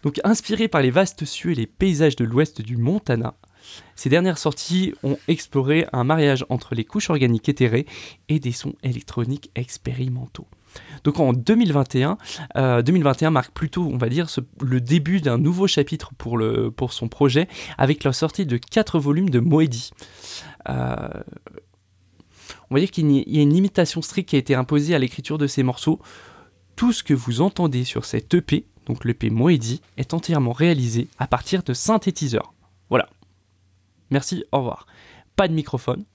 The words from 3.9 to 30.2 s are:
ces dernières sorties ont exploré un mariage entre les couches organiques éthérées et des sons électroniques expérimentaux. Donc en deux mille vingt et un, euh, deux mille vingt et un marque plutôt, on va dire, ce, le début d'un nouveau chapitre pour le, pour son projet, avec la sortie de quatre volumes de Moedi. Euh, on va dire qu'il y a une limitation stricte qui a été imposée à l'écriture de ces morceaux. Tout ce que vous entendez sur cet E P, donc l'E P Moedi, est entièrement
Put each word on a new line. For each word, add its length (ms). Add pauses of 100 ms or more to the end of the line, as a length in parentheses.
ces 140
dernières 280
sorties 560 (100)
ont 140 (100)
exploré 640
un 120
mariage 460
entre 260
les 100
couches 240
organiques 400
éthérées 360 (440)
et 100
des 120
sons 320
électroniques 720
expérimentaux. 920 (560)
Donc 160
en 140
deux 220
mille 180
vingt 220
et 80
un, 140 (380)
euh, 260
deux 120
mille 100
vingt 180
et 40
un 60
marque 220
plutôt, 320
on 120
va 100
dire, 220
ce, 120 (200)
le 180
début 400
d'un 180
nouveau 300
chapitre 500
pour 200
le, 340
pour 220
son 160
projet, 380 (300)
avec 260
la 100
sortie 320
de 120
quatre 420
volumes 300
de 100
Moedi. 520 (760)
Euh, 260 (1800)
on 40
va 40
dire 120
qu'il 200
y 280
a 20
une 120
limitation 480
stricte 280
qui 60
a 40
été 160
imposée 400
à 40
l'écriture 380
de 100
ces 160
morceaux. 360 (760)
Tout 180
ce 100
que 100
vous 280
entendez 420
sur 220
cet 280
E 80
P, 240 (200)
donc 200
l'E 80
P 160
Moedi, 520 (160)
est 160
entièrement 400